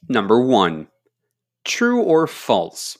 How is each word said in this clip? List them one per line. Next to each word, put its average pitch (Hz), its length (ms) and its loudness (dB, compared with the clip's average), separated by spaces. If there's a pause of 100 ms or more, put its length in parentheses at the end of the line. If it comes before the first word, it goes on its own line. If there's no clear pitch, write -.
Number 113 320 2
one, 92 460 0 (760)
true 240 360 -2
or 160 280 2
false? - 720 -4